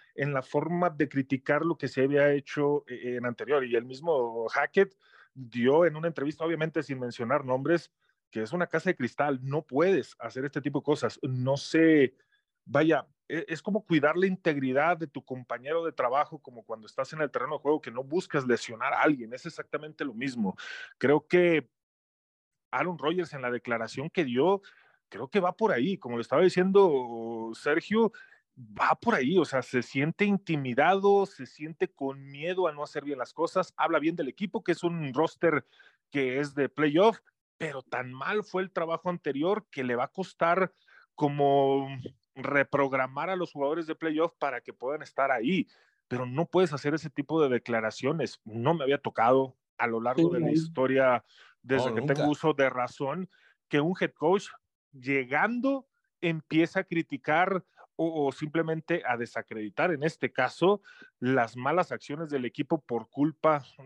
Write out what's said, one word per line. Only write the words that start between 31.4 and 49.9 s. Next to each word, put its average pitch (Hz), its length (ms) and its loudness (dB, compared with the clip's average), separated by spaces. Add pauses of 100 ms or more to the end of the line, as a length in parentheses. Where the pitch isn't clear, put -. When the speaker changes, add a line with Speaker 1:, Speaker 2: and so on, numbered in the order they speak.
Speaker 1:
siente 156 420 -6
con 139 420 -8
miedo 170 380 -2
a 151 60 -2
no 147 100 -10
hacer 147 220 -10
bien 143 140 -6
las 120 140 -8
cosas, 165 440 -2
habla 160 220 2
bien 160 160 0
del 165 120 -4
equipo, 190 360 -6
que 175 100 2
es - 100 -12
un 165 300 -2
roster 156 520 2 (440)
que 131 300 0
es 143 160 -2
de 139 120 2
playoff, 156 520 4 (380)
pero 143 260 -6
tan 127 300 -6
mal 175 300 -4
fue 190 200 -4
el 190 80 -10
trabajo 165 380 -4
anterior 175 600 -2
que 135 120 -6
le 123 120 0
va 120 100 0
a - 60 -8
costar 175 600 -2 (420)
como 139 720 2 (500)
reprogramar 135 920 0
a 190 60 -2
los 175 160 -6
jugadores 151 360 -2
de 156 80 -6
playoff 160 440 0
para 131 220 -4
que - 120 -14
puedan 143 280 -6
estar 135 300 0
ahí, 131 360 0 (400)
pero 127 180 -4
no 131 200 -2
puedes 175 260 2
hacer 147 220 -4
ese - 160 -4
tipo 147 320 -2
de 143 80 4
declaraciones. 120 960 -2
No 117 280 -2
me 160 100 -4
había 139 160 0
tocado 131 580 2 (200)
a 120 100 0
lo 113 120 -2